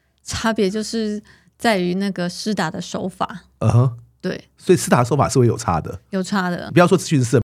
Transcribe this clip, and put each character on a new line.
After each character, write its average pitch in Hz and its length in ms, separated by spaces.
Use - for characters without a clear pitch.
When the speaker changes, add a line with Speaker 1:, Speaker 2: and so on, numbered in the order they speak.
Speaker 1:
差 - 300
别 214 180
就 220 140
是 214 400
在 226 200
于 180 160
那 196 180
个 175 160
施 196 260
打 180 160
的 185 120
手 - 260
法。 - 380
Speaker 2:
嗯 113 120
哼。 120 260
Speaker 1:
对。 - 220
Speaker 2:
所 - 160
以 175 40
施 180 120
打 135 140
手 135 120
法 123 140
是 135 100
会 120 80
有 110 100
差 85 220
的。 - 200
Speaker 1:
有 190 120
差 185 280
的。 - 220
Speaker 2:
不 - 80
要 180 80
说 180 100
咨 - 100
询 139 160
师， 120 160